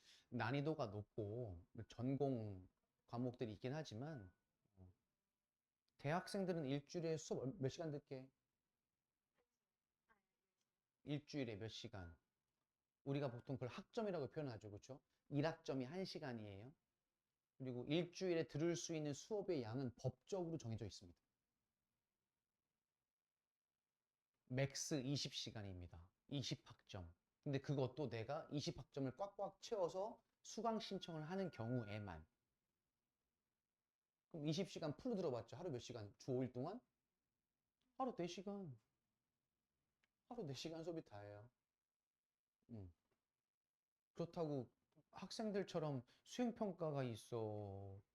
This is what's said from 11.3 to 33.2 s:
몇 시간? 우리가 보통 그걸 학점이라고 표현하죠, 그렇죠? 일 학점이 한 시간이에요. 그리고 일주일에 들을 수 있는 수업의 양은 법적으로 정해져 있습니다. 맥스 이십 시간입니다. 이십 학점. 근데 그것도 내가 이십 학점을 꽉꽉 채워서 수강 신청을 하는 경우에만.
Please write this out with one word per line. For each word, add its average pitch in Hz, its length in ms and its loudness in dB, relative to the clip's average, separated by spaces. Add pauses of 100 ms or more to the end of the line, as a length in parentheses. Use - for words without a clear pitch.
몇 107 120 -2
시간? 92 460 -6 (920)
우리가 139 260 4
보통 120 260 -2
그걸 123 140 0
학점이라고 190 580 2
표현하죠, 117 420 -2
그렇죠? 104 300 -10 (300)
일 143 160 6
학점이 135 380 0
한 180 200 -2
시간이에요. 120 680 -6 (840)
그리고 123 280 -2
일주일에 170 600 4
들을 165 280 4
수 170 180 -2
있는 151 200 2
수업의 185 480 0
양은 117 340 0
법적으로 165 640 0
정해져 113 280 0
있습니다. 87 320 -10 (3250)
맥스 135 520 0
이십 139 340 0
시간입니다. 95 640 -6 (300)
이십 143 400 -2
학점. - 420 -10 (320)
근데 139 160 2
그것도 131 520 2
내가 117 400 -2
이십 147 280 0
학점을 135 380 -2
꽉꽉 196 460 -2
채워서 190 580 0 (220)
수강 220 360 0
신청을 160 520 -4
하는 185 200 2
경우에만. 104 760 0 (2000)